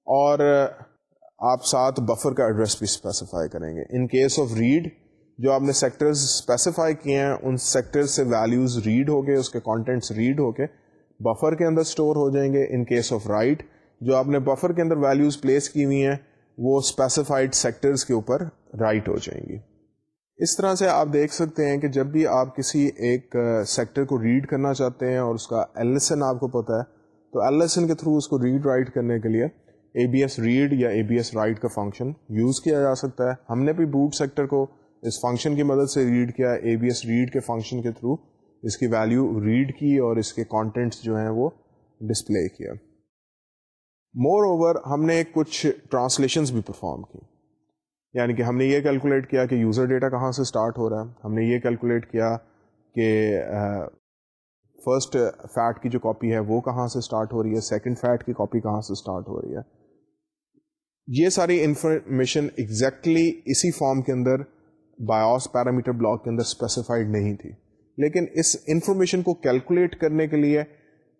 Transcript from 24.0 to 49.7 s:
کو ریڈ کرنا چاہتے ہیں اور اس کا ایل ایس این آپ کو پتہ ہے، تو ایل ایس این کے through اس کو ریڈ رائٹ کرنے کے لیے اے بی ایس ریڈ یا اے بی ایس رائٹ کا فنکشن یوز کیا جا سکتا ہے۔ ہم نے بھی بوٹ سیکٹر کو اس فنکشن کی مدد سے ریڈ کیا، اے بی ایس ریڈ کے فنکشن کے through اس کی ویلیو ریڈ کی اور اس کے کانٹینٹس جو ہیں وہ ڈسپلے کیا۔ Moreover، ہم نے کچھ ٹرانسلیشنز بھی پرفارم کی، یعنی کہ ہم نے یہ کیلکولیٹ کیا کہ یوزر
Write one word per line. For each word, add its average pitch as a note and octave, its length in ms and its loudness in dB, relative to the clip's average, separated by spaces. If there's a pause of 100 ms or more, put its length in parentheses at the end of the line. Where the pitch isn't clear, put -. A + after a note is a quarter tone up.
کو C3 180 -2
ریڈ B2+ 240 2
کرنا C#3 260 -2
چاہتے B2+ 380 -2
ہیں B2+ 60 0
اور A#2+ 180 0
اس A2+ 120 -10
کا A2+ 180 -2 (100)
ایل A#2 160 0
ایس C3+ 200 0
این D3 120 0
آپ C3 160 -2
کو C3 80 -4
پتہ A#2 260 -2
ہے، A2+ 100 -2 (500)
تو A#2 80 0
ایل C#3 200 4
ایس E3 160 0
این E3+ 100 2
کے D#3+ 60 0
through D3+ 240 0
اس C#3+ 100 -2
کو B2+ 180 0
ریڈ C3+ 200 0
رائٹ C3 240 0
کرنے A#2 300 -2
کے A2 100 -2
لیے A2+ 160 2 (420)
اے B2 200 0
بی C3 140 2
ایس C3+ 180 -2
ریڈ B2+ 340 2
یا B2 160 2
اے A2 140 0
بی A2 120 0
ایس A#2 200 -2
رائٹ A2 240 0
کا B2 80 -4
فنکشن G#2 400 -6 (220)
یوز A#2 320 0
کیا D3+ 200 2
جا C3+ 140 2
سکتا B2+ 340 -2
ہے۔ B2+ 40 -2 (160)
ہم A#2+ 140 -2
نے D3+ 100 0
بھی E3 120 0
بوٹ C#3+ 300 0
سیکٹر C#3 300 -2
کو C3+ 220 0 (340)
اس A#2 200 -6
فنکشن B2 340 -2
کی D3 80 0
مدد C#3 260 2
سے C3+ 160 2
ریڈ A#2+ 300 2
کیا، B2 160 0
اے A#2 260 0
بی A#2+ 100 0
ایس A#2+ 180 -2
ریڈ A#2+ 280 0
کے C#3 60 0
فنکشن A#2 420 -6
کے A#2+ 80 -4
through A#2+ 260 -4 (480)
اس A2 140 -4
کی C3 100 0
ویلیو A2+ 580 0
ریڈ B2+ 340 0
کی C#3+ 180 2
اور A#2 200 2
اس G#2+ 160 -4
کے A#2 100 -6
کانٹینٹس A2 580 -4
جو A2 160 -2
ہیں A2 120 -2
وہ A#2+ 200 -2 (520)
ڈسپلے G#2+ 480 -2
کیا۔ - 220 -12 (1600)
Moreover، F3 460 4 (180)
ہم D3 140 0
نے E3 180 2 (100)
کچھ D#3 340 -2 (240)
ٹرانسلیشنز C3 600 0
بھی A2+ 100 -2
پرفارم F#2 400 -10
کی، - 180 -20 (920)
یعنی A#2+ 200 0
کہ A#2 80 -2
ہم B2 160 0
نے C3 80 2
یہ C#3 160 2
کیلکولیٹ C#3 480 0
کیا C3 160 2
کہ B2+ 100 -2
یوزر A2+ 300 2